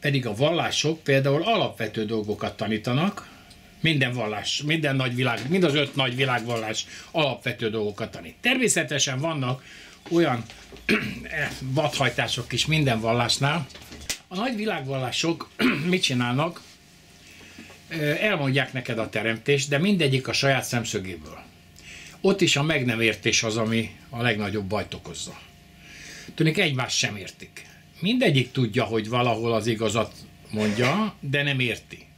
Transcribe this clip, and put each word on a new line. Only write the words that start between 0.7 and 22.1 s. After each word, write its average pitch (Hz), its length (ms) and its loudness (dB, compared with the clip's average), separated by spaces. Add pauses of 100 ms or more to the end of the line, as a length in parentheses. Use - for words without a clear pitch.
például 139 400 4
alapvető 117 600 0
dolgokat 104 520 -2
tanítanak, 123 720 0 (520)
minden 139 320 2
vallás, 104 500 -4
minden 147 340 0
nagy 127 180 0
világ, 123 340 0
mind 180 160 4
az 147 100 4
öt 143 200 0
nagy 131 220 0
világvallás 117 720 -2 (240)
alapvető 123 600 0
dolgokat 104 400 -4
tanít. 123 300 -14
Természetesen 156 760 0
vannak 135 460 -2 (460)
olyan 143 340 4 (420)
<clears throat> 147 880 -2
vadhajtások 131 760 0
is 120 140 0
minden 143 340 2
vallásnál. 120 680 2 (680)
A 180 40 -6
nagy 233 200 -2
világvallások 160 920 -2 (160)
<clears throat> 139 240 2
mit 180 120 2
csinálnak? 127 600 0 (1300)
Ö, 151 320 0
elmondják 139 520 0
neked 120 260 -4
a 107 100 -2
teremtést, 113 600 0
de 143 100 2
mindegyik 156 500 2
a 113 40 -4
saját 131 320 2
szemszögéből. 95 800 -4 (800)